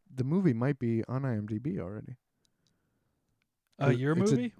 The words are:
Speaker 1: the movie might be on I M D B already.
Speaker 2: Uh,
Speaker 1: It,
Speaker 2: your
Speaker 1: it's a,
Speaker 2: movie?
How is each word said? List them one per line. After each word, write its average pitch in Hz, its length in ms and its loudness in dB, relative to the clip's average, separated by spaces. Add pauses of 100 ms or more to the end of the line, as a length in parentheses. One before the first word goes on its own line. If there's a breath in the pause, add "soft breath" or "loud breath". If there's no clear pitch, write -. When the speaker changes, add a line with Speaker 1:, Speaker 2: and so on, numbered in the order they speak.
(140)
Speaker 1:
the 127 100 -4
movie 165 280 2
might 127 260 0
be 117 300 0
on 131 160 -4
I 123 120 -2
M 104 100 -4
D 107 120 -4
B 151 220 -6
already. 107 360 -12 (1700)
Speaker 2:
Uh, 139 80 2
Speaker 1:
It, 120 80 4
Speaker 2:
your 139 200 2
Speaker 1:
it's 202 140 4
a, - 20 6
Speaker 2:
movie? 247 260 0